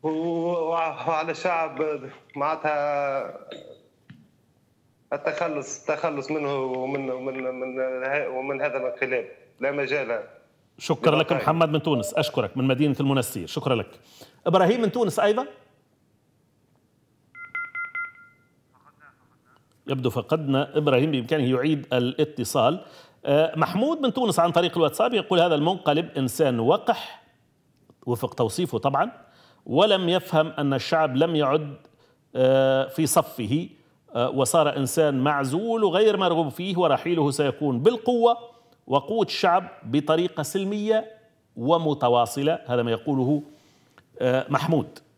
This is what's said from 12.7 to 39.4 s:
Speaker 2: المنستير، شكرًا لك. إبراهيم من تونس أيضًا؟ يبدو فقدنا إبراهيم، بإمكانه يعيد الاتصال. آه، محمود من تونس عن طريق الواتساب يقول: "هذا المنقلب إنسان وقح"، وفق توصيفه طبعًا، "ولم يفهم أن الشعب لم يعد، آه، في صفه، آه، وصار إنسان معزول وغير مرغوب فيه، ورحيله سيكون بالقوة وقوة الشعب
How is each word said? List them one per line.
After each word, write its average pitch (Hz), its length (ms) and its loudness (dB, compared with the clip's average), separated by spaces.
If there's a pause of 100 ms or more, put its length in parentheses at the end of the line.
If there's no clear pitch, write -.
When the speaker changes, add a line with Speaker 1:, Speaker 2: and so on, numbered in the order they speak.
Speaker 2:
المنستير، 131 480 0
شكرًا 131 280 -2
لك. - 240 -6 (480)
إبراهيم 208 340 4
من 214 100 0
تونس 226 280 0
أيضًا؟ 214 280 2 (4000)
يبدو 131 220 -2
فقدنا 139 680 0
إبراهيم، 147 340 2
بإمكانه 127 400 0
يعيد 143 420 0
الاتصال. 131 920 0 (400)
آه، 156 300 2
محمود 262 460 0
من 262 120 0
تونس 233 260 0
عن 170 120 4
طريق 175 260 0
الواتساب 202 360 2
يقول: 185 260 2
"هذا 170 160 6
المنقلب 151 600 2
إنسان 131 420 0
وقح"، 196 640 0 (840)
وفق - 280 -4
توصيفه 123 440 -2
طبعًا، 139 340 0 (540)
"ولم 185 440 2
يفهم 165 380 2
أن 143 260 -2
الشعب 147 420 0
لم 160 200 2
يعد، 147 400 0 (600)
آه، 135 520 4
في 147 200 -2
صفه، 143 600 0 (460)
آه، 123 140 0
وصار 143 480 2
إنسان 139 420 0
معزول 147 640 0
وغير 202 340 4
مرغوب 170 320 2
فيه، 175 280 -6
ورحيله 160 540 2
سيكون 143 480 0
بالقوة 233 580 4 (500)
وقوة 185 380 0
الشعب 180 440 0 (140)